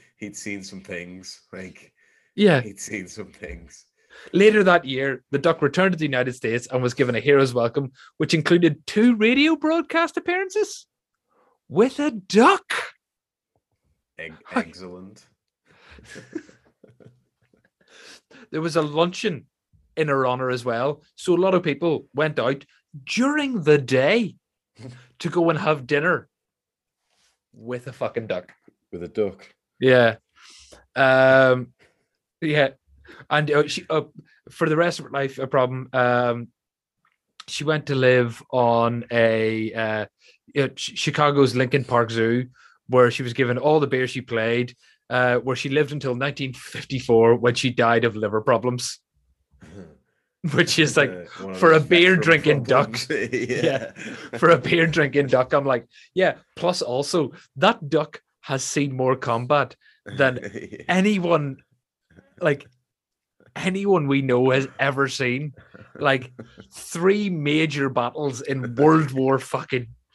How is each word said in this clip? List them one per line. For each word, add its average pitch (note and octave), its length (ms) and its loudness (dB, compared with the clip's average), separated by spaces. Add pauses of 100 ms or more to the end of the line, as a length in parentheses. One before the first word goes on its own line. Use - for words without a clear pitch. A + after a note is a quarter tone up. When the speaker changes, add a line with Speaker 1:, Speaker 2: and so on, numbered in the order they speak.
(180)
Speaker 1:
he'd G#2 180 -12
seen G2+ 260 -12
some F#2+ 180 -18
things. F2+ 600 -16 (120)
Like, F#2 400 -18 (440)
Speaker 2:
Yeah. F3+ 240 4
Speaker 1:
he'd G#2+ 180 -12
seen G2 300 -12
some F2+ 240 -16
things. - 540 -18 (460)
Speaker 2:
Later G#3 300 6
that F3 220 4
year, C3 480 -4
the C#3+ 80 -2
duck D#3+ 200 0
returned F3 320 2
to E3 60 -4
the D#3 60 -2
United B2+ 300 -2
States - 340 -4
and B2+ 140 -2
was B2 120 -2
given B2 220 0
a A2 40 0
hero's C3+ 320 4
welcome, B2 380 -2 (280)
which D3+ 140 -2
included E3 540 2
two A#3 300 2
radio C#4 400 2
broadcast E4 600 -2
appearances F#4+ 680 -4 (840)
with A#3 300 0
a D4 140 -2
duck. A3+ 600 2 (1500)
Speaker 1:
Eg-, D#2+ 160 -16 (120)
Speaker 2:
Hi. - 140 -4
Speaker 1:
excellent. F#2 720 -18
<laughs> - 40 -20 (3250)
Speaker 2:
There D#3 100 -6
was D#3+ 160 -4
a E3 60 2
luncheon E3 640 -4 (500)
in D#3 120 -2
her C3+ 180 0
honor B2+ 240 -2
as B2 140 -6
well. B2+ 380 -4 (140)
So - 180 0
a E3 60 2
lot F#3 140 2
of F3+ 80 0
people D#3 520 -2
went D3+ 240 -2
out C3 260 -2 (400)
during C4+ 580 -2
the D3 160 6
day C#3 580 0 (400)
Speaker 1:
<laughs> - 440 -20
Speaker 2:
to E3+ 100 -8
go E3+ 200 2
and D#3 80 0
have D3+ 280 -2
dinner D3 420 -2 (1200)
with A#2+ 340 -12
a B2+ 60 -12
fucking A#2 340 -6
duck. F#2 260 -8 (400)
Speaker 1:
With F2 100 -10
a F2 60 -10
duck. - 440 -6 (280)
Speaker 2:
Yeah. B2 360 4 (800)
Um, C3 760 4 (720)
yeah. D3 300 0 (600)
And, D3+ 200 2
uh, D3 160 4
she, - 220 -8
uh, D#3 140 0 (480)
for - 180 -2
the D3+ 80 2
rest E3+ 220 0
of - 80 -14
her - 40 -20
life, C3+ 280 -6
a C3 80 -6
problem. B2+ 460 -2
Um, B2 560 0 (1000)
she - 160 -8
went D3+ 220 -2
to C#3+ 80 -4
live B2+ 560 2
on A#2 600 2
a, A2 640 0
uh, A2 340 -4 (480)
you C#3+ 80 0
know, C3+ 60 0
Ch-, - 300 -12
Chicago's C#3+ 580 2
Lincoln B2+ 280 0
Park A#2 260 0
Zoo, A#2 360 0 (420)
where B2 220 6
she B2+ 120 -6
was A#2+ 100 -6
given A#2+ 260 0
all D3+ 220 2
the C#3 60 2
beer B2+ 200 -2
she C3 140 -8
played, A#2+ 560 -2 (320)
uh, B2 280 2
where B2 200 -2
she C#3+ 120 -8
lived C#3 240 0
until C#3 240 -6
nineteen C#3 360 -6
fifty-four A#2+ 840 2
when A#2+ 180 2
she B2+ 160 -2
died A#2 340 2
of G#2+ 120 -2
liver G#2+ 240 -2
problems. B2 580 -2 (640)
Speaker 1:
<laughs> E2+ 920 -14
Speaker 2:
Which F3 260 2
is D3+ 160 2
like, C#3+ 140 4
Speaker 1:
<laughs> F2+ 300 -16
One - 120 -12
of - 60 -12
Speaker 2:
for E3 140 6
a D#3+ 60 8
Speaker 1:
those D#3 100 0
Speaker 2:
beer F3 280 6
Speaker 1:
veteran E3 40 0
Speaker 2:
drinking D3+ 440 4
duck. B2+ 280 2
Speaker 1:
problems. A#2+ 180 -8
<laughs> A#2+ 220 -4
Yeah. B2+ 600 -4 (400)
Speaker 2:
Yeah. A#2+ 60 -10
For E3 120 6
a E3 80 8
beer E3 300 0
drinking C#3+ 400 0
duck, B2+ 240 2
I'm C#3+ 120 2
like, B2+ 220 -2 (280)
yeah. F3+ 220 0 (200)
Plus F3+ 260 -2
also, C3+ 500 -2 (240)
that E3+ 320 0
duck A#2 320 -2 (200)
has C3+ 240 -6
seen C#3+ 320 -4
more B2+ 200 0
combat B2+ 600 -2 (280)
than B2+ 380 0
Speaker 1:
<laughs> G2+ 120 -14
Yeah. - 340 -14
Speaker 2:
anyone, F3 720 0 (840)
like, D3+ 260 0 (880)
anyone F#3+ 520 0
we C#3 140 0
know B2+ 280 2
has C3+ 180 0 (100)
ever C3+ 300 0
seen. C3 440 -6 (460)
Like, C3+ 340 -6 (400)
three G3 580 -4
major D3 580 -4
battles B2 520 -6
in B2+ 360 -8
World D3+ 360 4
War C3 260 0
fucking B2+ 500 -6 (260)